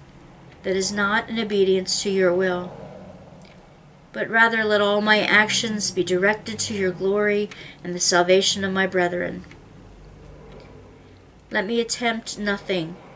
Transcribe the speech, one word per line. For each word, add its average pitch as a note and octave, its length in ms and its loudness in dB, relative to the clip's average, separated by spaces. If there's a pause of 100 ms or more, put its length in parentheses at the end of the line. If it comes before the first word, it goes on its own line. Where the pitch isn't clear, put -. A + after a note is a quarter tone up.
(640)
that F#3+ 140 -2
is F#3+ 160 -2
not G#3 360 0
in A3+ 120 -4
obedience F#3+ 640 2
to G3+ 60 0
your F#3+ 220 4
will, F3+ 400 0 (1400)
but G#3+ 180 -6
rather A3+ 320 4
let G#3+ 180 2
all G#3 200 2
my G#3+ 220 4
actions G#3+ 680 0
be F3+ 140 -2
directed G#3 560 0
to - 140 -6
your F#3+ 180 0
glory G#3 580 0 (320)
and F3 140 -8
the F3 40 -8
salvation F#3 640 4
of F#3+ 100 -2
my F#3+ 140 2
brethren. F3+ 560 -2 (2000)
Let G#3 140 -2
me A#3 160 0
attempt A3+ 560 -4
nothing F#3+ 580 -4 (200)